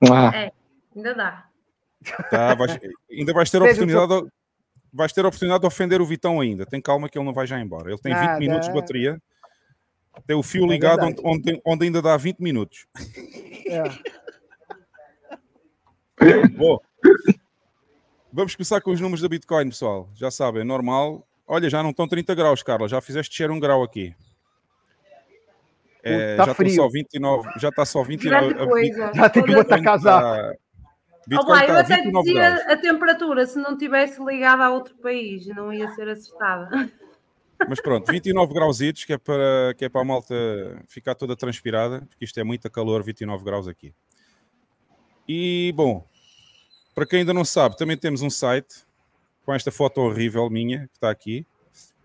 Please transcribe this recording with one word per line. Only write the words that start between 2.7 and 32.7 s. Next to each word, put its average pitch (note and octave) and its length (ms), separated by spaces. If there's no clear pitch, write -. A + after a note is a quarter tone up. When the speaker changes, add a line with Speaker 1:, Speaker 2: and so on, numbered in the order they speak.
Speaker 3:
ainda D3 220
vais E3+ 160
ter F#3 80
a F#3 80
Speaker 4:
Fez A3 140
o G#3+ 40
Speaker 3:
oportunidade F3 300
Speaker 4:
seu F3+ 120
Speaker 3:
de, - 60
vais D#3 200
ter F#3+ 120
a - 20
oportunidade F#3 340
de... F#3 60
ofender F3+ 340
o F3 40
Vitão E3 340
ainda. G#2 260
Tem C#3 140
calma C#3+ 300
que - 80
ele C#3 80
não C3+ 80
vai C3 140
já B2+ 120
embora. E2+ 300
Ele G#2 100
tem D3+ 140
vinte F3 100
Speaker 4:
Nada. D#3+ 160
Speaker 3:
minutos D#3+ 280
de - 60
bateria. C#3+ 480
Tem D3+ 80
o C#3+ 80
fio F#3 220
Speaker 4:
É - 20
Speaker 3:
ligado E3 340
Speaker 4:
verdade. E3 240
Speaker 3:
onde, D#3+ 260
onde, D#3+ 140
onde E3 200
ainda E3+ 160
dá D#3+ 140
vinte D3+ 240
minutos. C3+ 460
Speaker 4:
É. E3+ 160
Speaker 3:
Bom, D3+ 240
vamos F3 240
começar G3 260
com F#3 100
os F3 100
números F3+ 200
da F3 60
Bitcoin, D#3 420
pessoal. G2+ 440
Já B2 180
sabem, A2+ 300
é - 20
normal. C3 640
Olha, E3 220
já D3+ 140
não D#3+ 60
estão D#3+ 180
trinta F3 260
graus, D#3 300
Carla. A2 240
Já B2+ 140
fizeste C#3+ 300
descer D#3 200
um D#3+ 80
grau C#3 240
aqui. F#2+ 320
É, A2 360
Speaker 4:
Tá - 80
Speaker 3:
já C3 60
estão F#3 140
Speaker 4:
frio. F#3+ 100
Speaker 3:
só D3 120
vinte C3+ 280
e C#3+ 40
nove, C3+ 380
já C#3+ 140
tá D3 120
só C#3 200
vinte A#2 220
e - 40
nove, C#4 240
Speaker 2:
Grande C4+ 80
Speaker 3:
a C4 40
Bit- B3 40
Speaker 2:
coisa. A3+ 440
Speaker 4:
Já G#3 160
tem - 140
que - 80
Speaker 2:
Olha, A3 120
Speaker 4:
botar A#3 120
Speaker 3:
Bitcoin E3 80
Speaker 4:
casaco. F#3 440
Speaker 3:
tá, G#2+ 280
Speaker 2:
oh, - 720
Speaker 3:
Bitcoin C#4 320
Speaker 2:
pá, C#4 40
eu C#4+ 40
Speaker 3:
tá D#4 60
a E4 80
Speaker 2:
até - 160
Speaker 3:
vinte F4+ 80
e G3+ 60
nove F#3 160
Speaker 2:
dizia F4 240
Speaker 3:
graus. F4 160
Speaker 2:
a D4+ 100